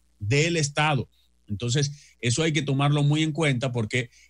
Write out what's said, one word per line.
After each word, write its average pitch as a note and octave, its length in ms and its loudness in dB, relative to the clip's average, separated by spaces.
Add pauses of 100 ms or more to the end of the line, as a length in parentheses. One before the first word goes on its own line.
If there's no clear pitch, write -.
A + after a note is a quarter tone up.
(180)
del D3 380 0
Estado. D3+ 520 0 (400)
Entonces, A#2+ 720 -4
eso A#2+ 240 0
hay E3 80 2
que D3+ 100 0
tomarlo C#3+ 400 2
muy D3+ 220 2
en D#3 80 -2
cuenta C3+ 400 0
porque A#2+ 380 -2 (200)